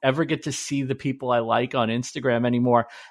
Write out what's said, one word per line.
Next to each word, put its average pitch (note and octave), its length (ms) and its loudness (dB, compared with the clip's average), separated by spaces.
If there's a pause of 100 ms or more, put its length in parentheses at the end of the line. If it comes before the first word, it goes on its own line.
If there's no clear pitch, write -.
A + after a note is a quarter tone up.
ever D3 220 2
get D#3 200 -2
to D3 80 -4
see C#3 300 -4
the C3 120 -4
people C3 380 -4
I A#2+ 80 2
like A#2 340 0
on A#2+ 140 2
Instagram A#2+ 580 0
anymore. A#2+ 400 4 (240)